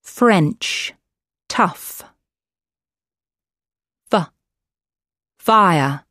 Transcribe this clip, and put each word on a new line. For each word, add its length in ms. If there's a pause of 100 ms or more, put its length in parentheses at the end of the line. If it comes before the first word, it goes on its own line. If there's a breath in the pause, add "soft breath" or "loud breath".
French. 920 (540)
Tough. 560 (2000)
V. 60 (1200)
Fire. 720